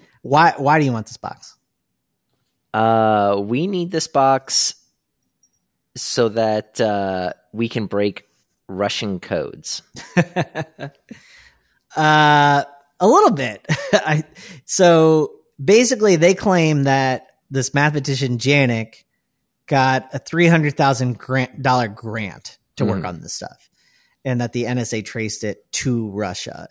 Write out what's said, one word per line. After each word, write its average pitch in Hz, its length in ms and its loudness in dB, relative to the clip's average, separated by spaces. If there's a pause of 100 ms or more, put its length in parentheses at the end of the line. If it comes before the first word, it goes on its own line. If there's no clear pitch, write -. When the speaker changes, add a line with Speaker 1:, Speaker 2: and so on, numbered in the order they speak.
(220)
Speaker 1:
Why, 151 360 4
why 143 200 2
do 156 80 2
you 131 60 0
want 113 160 -6
this - 100 -20
box? - 400 -16 (1160)
Speaker 2:
Uh, 107 680 2
we 123 220 -4
need 180 240 -4
this 165 180 -4
box - 680 0 (1200)
so - 340 -2
that, 107 500 -2
uh, 98 540 -2 (180)
we 117 180 -4
can 110 180 -6
break 101 400 -4 (400)
Russian 98 520 -6
codes. - 640 -8 (340)
Speaker 1:
<laughs> 180 60 0 (1700)
Uh, 147 680 4 (360)
a 180 80 4
little 403 240 6
bit. 127 360 -6
<laughs> 554 260 -4
I, 156 300 0 (420)
so 160 720 4 (260)
basically 214 520 4
they 175 200 4
claim 160 480 2
that 135 440 0 (220)
this 135 240 -4
mathematician 139 640 -2
Janik 123 640 0 (640)
got 131 480 0
a 139 60 -8
three 170 280 -2
hundred 156 300 2
thousand 127 400 0
grant, 131 460 -6
dollar 127 240 2
grant 104 720 -12 (160)
to - 100 -2
work 101 120 -2
Speaker 2:
Mm-hmm. 87 100 -6
Speaker 1:
on 85 140 -12
this 85 120 -14
stuff, - 380 -16 (520)
and 123 180 -2
that 117 120 -6
the 120 140 -4
N 123 100 -4
S 117 160 -6
A 110 80 -4
traced 110 420 -8
it - 280 -10
to 117 400 -4
Russia 95 600 -8